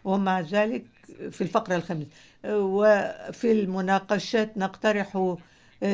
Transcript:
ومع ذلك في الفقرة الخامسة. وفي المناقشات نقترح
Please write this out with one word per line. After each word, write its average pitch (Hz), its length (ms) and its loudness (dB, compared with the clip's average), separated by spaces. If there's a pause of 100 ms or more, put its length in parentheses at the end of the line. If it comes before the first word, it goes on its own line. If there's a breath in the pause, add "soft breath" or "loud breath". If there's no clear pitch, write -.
ومع 190 360 0
ذلك 208 440 -2 (460)
في - 100 -12
الفقرة 180 360 0
الخامسة. 165 320 -6 (360 loud breath)
وفي 202 1080 2
المناقشات 196 1080 0
نقترح 190 760 -2 (580 soft breath)